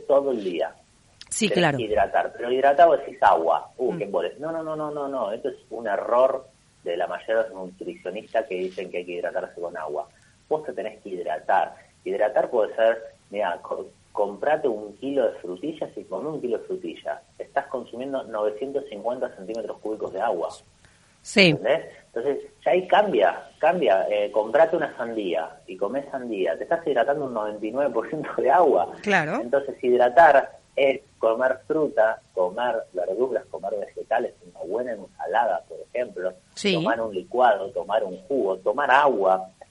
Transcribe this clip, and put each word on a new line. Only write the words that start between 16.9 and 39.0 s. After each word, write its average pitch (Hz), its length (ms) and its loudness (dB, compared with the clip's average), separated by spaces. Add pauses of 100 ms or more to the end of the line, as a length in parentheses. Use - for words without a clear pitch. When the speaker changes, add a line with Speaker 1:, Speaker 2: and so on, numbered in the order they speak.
Speaker 1:
estás - 280 -6
consumiendo 127 580 -8
novecientos 113 640 -4
cincuenta 120 480 -6
centímetros 104 420 -10
cúbicos 107 340 -8
de 95 80 -6
agua. 92 280 -2 (760)
Speaker 2:
Sí. - 280 4
Speaker 1:
¿Entendés? 143 360 0 (280)
Entonces, 131 240 -2 (260)
ya 147 60 2
ahí 185 160 2
cambia, 156 560 4 (160)
cambia. 147 500 2
Eh, 104 220 0
comprate 113 460 4
una 156 200 -4
sandía 98 540 -4 (160)
y 92 100 -12
comés 104 360 -4
sandía. 110 440 -4
Te - 60 -10
estás 165 240 -2
hidratando 139 400 2
un 127 80 -8
noventa 107 320 -4
y 110 60 -6
nueve 135 200 -2
por 117 160 -2
ciento 151 300 -6
de 123 120 2
agua. 147 420 4 (100)
Speaker 2:
Claro. 175 400 0
Speaker 1:
Entonces, 135 400 -2
hidratar 131 720 6 (240)
es 135 240 2 (180)
comer 123 480 0
fruta, 127 540 2 (140)
comer 113 420 -2 (160)
verduras, 98 580 -2
comer 101 300 -8
vegetales, - 540 -4 (200)
una - 100 -14
buena 117 280 -4
ensalada, 98 760 -4
por - 100 -16 (140)
ejemplo. 95 400 -6 (220)
Speaker 2:
Sí. 196 200 -2
Speaker 1:
Tomar 117 260 0
un 113 140 -4
licuado, 104 560 2
tomar 98 340 -2
un 92 120 -8 (120)
jugo, 104 300 0
tomar 127 340 0
agua, 104 560 4 (220)